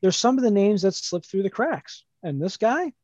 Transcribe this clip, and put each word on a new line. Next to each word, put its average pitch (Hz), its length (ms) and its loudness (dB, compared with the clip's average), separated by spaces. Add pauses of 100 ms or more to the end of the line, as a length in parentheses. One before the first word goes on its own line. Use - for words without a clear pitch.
There's 185 140 2
some 254 220 2
of 262 80 0
the 233 40 4
names 202 340 2
that 190 100 2
slip - 320 -8
through 196 180 -4
the 196 60 -2
cracks. - 560 -6 (180)
And 143 180 -6
this 185 140 -4
guy 277 380 -2 (100)